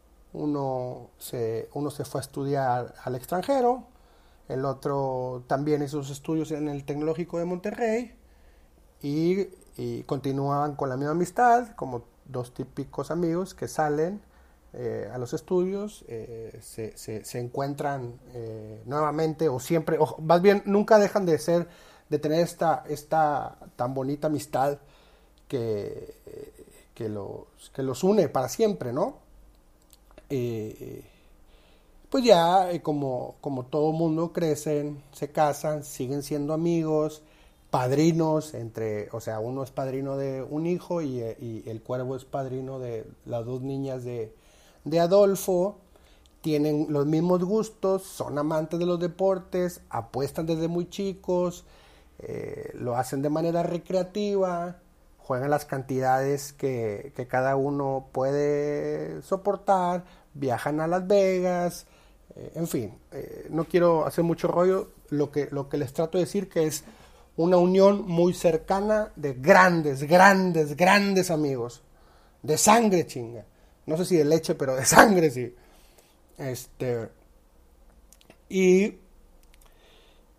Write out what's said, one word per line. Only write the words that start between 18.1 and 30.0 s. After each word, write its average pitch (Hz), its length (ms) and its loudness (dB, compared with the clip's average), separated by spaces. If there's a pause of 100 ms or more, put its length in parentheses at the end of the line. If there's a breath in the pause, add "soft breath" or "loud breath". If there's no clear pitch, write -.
eh, 110 540 -12
nuevamente, 151 640 0
o 127 100 -2
siempre, 160 400 0
o 156 220 0
más 165 180 6
bien, 202 240 6
nunca 208 340 6
dejan 202 280 2
de 156 120 4
ser, 170 300 0 (400 loud breath)
de 147 100 0
tener 156 220 0
esta, 165 480 0
esta 151 680 0 (180)
tan 127 160 -2
bonita 135 360 -2
amistad 143 500 -2 (720 soft breath)
que, 113 760 -6
eh, - 400 -20 (300)
que 110 160 -6
los, 107 360 -10 (280)
que 139 80 -6
los 131 200 -4
une 185 280 4
para 131 180 0
siempre, 151 440 -2
¿no? 190 260 -4 (1120)